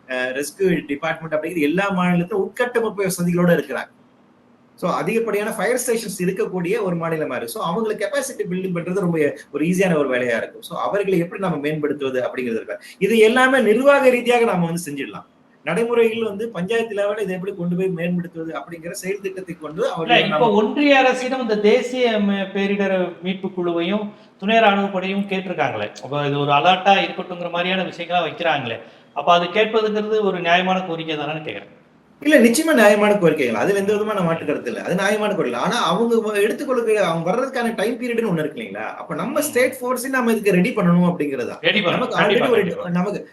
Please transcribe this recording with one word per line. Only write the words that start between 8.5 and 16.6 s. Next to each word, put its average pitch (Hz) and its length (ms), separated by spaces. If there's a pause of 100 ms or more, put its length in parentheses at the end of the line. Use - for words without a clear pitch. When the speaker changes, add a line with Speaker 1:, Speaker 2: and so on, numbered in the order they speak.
Speaker 1:
பில்டிங் 185 260
பண்றது 180 220
ரொம்ப 160 360 (160)
ஒரு 143 120
ஈஸியான 180 320
ஒரு 131 220
வேலையா 120 180
இருக்கும். - 260
So, - 160
அவர்களை 185 400
எப்படி 170 220
நாம 170 160
மேம்படுத்துவது 143 680
அப்படிங்கிறது 120 320
இருக்கு. 101 260 (180)
இது 220 200
எல்லாமே 254 420
நிர்வாக 254 500
ரீதியாக 240 340
நாம 180 200
வந்து 170 220
செஞ்சிடலாம். 135 380 (400)
நடைமுறையில் 226 600
வந்து 208 240
பஞ்சாயத்து 220 460